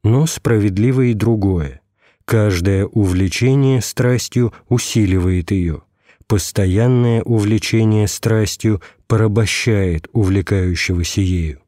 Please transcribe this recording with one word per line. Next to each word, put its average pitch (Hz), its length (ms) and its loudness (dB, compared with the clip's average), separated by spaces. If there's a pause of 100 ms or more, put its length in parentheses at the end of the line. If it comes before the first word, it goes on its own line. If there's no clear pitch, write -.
Но 127 240 2
справедливо 113 760 0
и 120 120 2
другое. 98 680 -2 (460)
Каждое 98 580 0
увлечение 117 960 0
страстью 123 720 -2 (160)
усиливает 92 840 0
ее. 87 320 -2 (440)
Постоянное 113 960 0
увлечение 107 840 0
страстью 110 760 -2 (240)
порабощает 104 1040 0
увлекающегося 92 1120 -2
ею. 87 440 -2